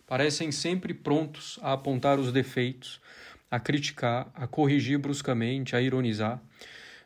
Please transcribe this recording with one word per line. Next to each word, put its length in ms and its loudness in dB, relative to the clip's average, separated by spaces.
parecem 420 0
sempre 440 -2
prontos 680 -2
a 120 0
apontar 440 2
os 140 0
defeitos, 720 -2
a 80 0
criticar, 760 -2
a 140 -8
corrigir 500 4
bruscamente, 760 -2
a 60 4
ironizar. 600 0